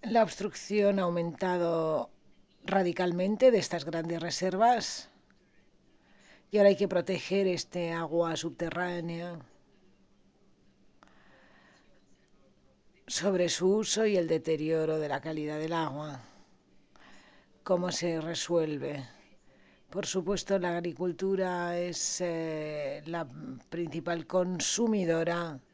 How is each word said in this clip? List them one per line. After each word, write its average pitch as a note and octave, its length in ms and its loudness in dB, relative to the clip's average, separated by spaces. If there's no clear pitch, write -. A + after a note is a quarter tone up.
la A3+ 220 4
obstrucción G3+ 760 0
ha F#3 40 2
aumentado E3+ 1040 0
radicalmente F#3 880 4
de G#3+ 80 6
estas E3 260 -4
grandes E3 360 -4
reservas. F#3+ 880 0
Y G#3 60 2
ahora G3+ 120 10
hay G3 80 6
que G3 100 2
proteger F#3 600 0
este F3 440 -2
agua E3 440 0
subterránea E3+ 1040 -6
sobre F3 420 0
su F#3 260 2
uso A3 300 0
y G3+ 120 4
el E3+ 100 2
deterioro D#3 720 0
de D3+ 100 -2
la C#3 120 -4
calidad D3+ 380 -6
del D#3+ 140 -4
agua. D3 480 -4
¿Cómo F3+ 280 0
se E3+ 300 -2
resuelve? D3+ 840 -2
Por G3 160 -6
supuesto, F#3+ 540 -2
la F3 180 -2
agricultura F3+ 1000 -2
es, F3 440 -4
eh, D3+ 840 -4
la E3 220 -6
principal E3 560 -4
consumidora. E3+ 1300 0